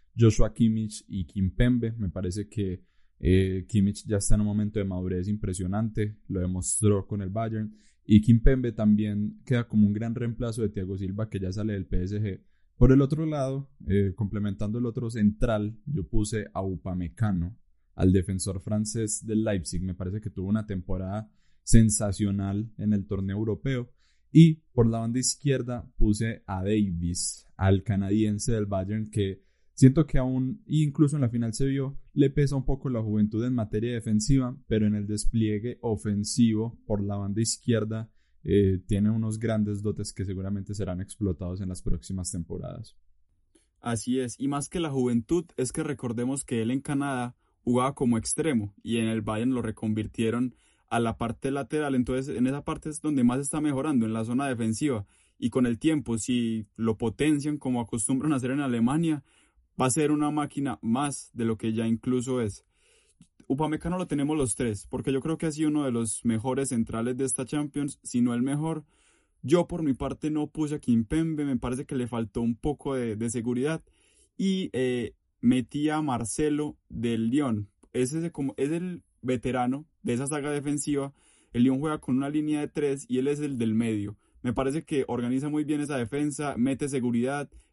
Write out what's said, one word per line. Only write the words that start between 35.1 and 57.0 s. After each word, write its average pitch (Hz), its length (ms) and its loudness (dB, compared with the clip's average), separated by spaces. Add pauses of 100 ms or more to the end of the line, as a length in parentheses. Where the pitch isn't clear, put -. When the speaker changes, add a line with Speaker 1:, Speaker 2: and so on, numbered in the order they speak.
Speaker 1:
ofensivo 110 1040 0
por 104 160 -2
la 101 140 -4
banda 101 240 -4
izquierda, 110 680 -2 (320)
eh, 95 440 4
tiene 104 240 2
unos 110 280 -2
grandes 107 420 -2
dotes 104 320 -4
que 98 120 -6
seguramente 98 500 -6
serán 92 260 -4
explotados 92 640 -4
en 92 60 -6
las 90 140 -8
próximas 90 480 -2
temporadas. 90 640 -10 (840)
Speaker 2:
Así 120 400 -2
es, 123 180 -6
y 139 100 -4
más 143 200 -4
que 180 120 -4
la 160 100 -2
juventud, 127 560 0 (100)
es 131 160 -2
que 160 100 -4
recordemos 127 640 -4
que 117 180 -2
él 113 80 0
en 135 100 -2
Canadá 139 560 -4 (260)
jugaba 123 320 2
como 120 240 2
extremo, 113 640 -2
y 113 160 -2
en 113 100 0
el 110 140 -2
Bayern 110 300 -2
lo 123 100 -2
reconvirtieron 110 920 -2 (340)
a 117 120 0
la 113 180 -2
parte 117 320 -4
lateral, 143 460 -2
entonces 131 400 -2
en 123 100 2
esa 143 160 -2
parte 156 260 -6
es 151 120 -8
donde 147 240 2
más 123 160 4
está 143 200 -4
mejorando, 139 460 0
en 110 60 -2
la 113 120 -2
zona 123 220 -2
defensiva, 113 580 -2 (320)
y 123 140 -2
con 127 160 2
el 120 140 -2
tiempo, 147 360 0
si 113 600 -2
lo 110 200 0
potencian 143 600 0